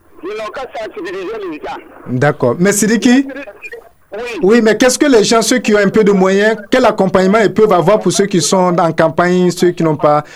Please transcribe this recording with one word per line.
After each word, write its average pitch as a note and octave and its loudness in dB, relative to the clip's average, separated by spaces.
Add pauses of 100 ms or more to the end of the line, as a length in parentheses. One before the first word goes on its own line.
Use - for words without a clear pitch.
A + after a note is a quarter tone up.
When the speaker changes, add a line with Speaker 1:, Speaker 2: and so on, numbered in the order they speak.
(240)
Speaker 1:
Ils F4+ -12
n'ont G#3+ -10
qu'à C4+ -12 (120)
sensibiliser F#4 -12 (140)
les D3+ -12
gens. C3 -12 (320)
Speaker 2:
D'accord. B2+ -2
Mais F#3+ 2
Sidiki ? A#3 2 (840)
Speaker 1:
Oui. G4+ -10 (220)
Speaker 2:
Oui, A3 4
mais G#3+ 2
qu'est-ce B3+ 2
que D#4 2
les A#3+ 4
gens, A3+ 2
ceux B3 0
qui G#3+ 0
ont G#3 2
un G3 2
peu G#3+ 2
de G3+ 2
moyens, G3 2 (160)
quel B3 2
accompagnement G3 2
ils G3 0
peuvent G#3 2
avoir F3+ 2
pour F#3 -2
ceux G3 0
qui F#3+ -2
sont F3+ 0
en E3+ 0
campagne, F3 0
ceux F3 0
qui F3 -4
n'ont D#3 0
pas, D3 2 (120)